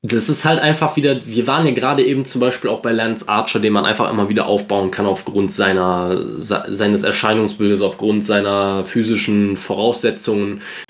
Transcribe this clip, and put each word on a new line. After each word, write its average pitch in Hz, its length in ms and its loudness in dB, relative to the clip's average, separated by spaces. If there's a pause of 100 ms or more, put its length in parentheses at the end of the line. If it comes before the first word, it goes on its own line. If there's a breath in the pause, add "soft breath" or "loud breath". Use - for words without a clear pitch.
Das 110 220 -2
ist 151 160 -2
halt 156 160 2
einfach 151 380 2
wieder, 135 280 0
wir 113 220 -2
waren 151 180 2
ja 139 60 4
gerade 135 320 2
eben 131 220 0
zum 127 160 -4
Beispiel 123 280 0
auch 110 120 -4
bei 117 100 -2
Lance 113 380 -2
Archer, 104 320 0
den 107 100 2
man 101 140 2
einfach 107 260 0
immer 104 160 0
wieder 107 200 0
aufbauen 101 440 0
kann 101 140 -2
aufgrund 98 480 0
seiner, 92 880 0
se-, 107 260 -4
seines 104 360 0
Erscheinungsbildes, 104 760 0
aufgrund 104 460 0
seiner 101 580 2
physischen 107 720 0
Voraussetzungen. 104 1040 -2 (280 loud breath)